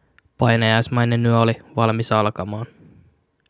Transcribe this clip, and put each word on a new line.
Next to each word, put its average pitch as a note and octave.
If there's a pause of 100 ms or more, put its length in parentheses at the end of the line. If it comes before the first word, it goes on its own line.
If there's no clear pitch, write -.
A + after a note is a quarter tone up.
(380)
Painajaismainen A#2
yö A#2
oli A2+ (200)
valmis A2+
alkamaan. G#2+ (840)